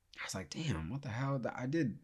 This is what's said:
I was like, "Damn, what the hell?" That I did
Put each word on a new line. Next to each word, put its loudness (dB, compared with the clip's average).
I -4
was -6
like, -6
"Damn, 0
what -2
the -4
hell?" 2
That -2
I 0
did 4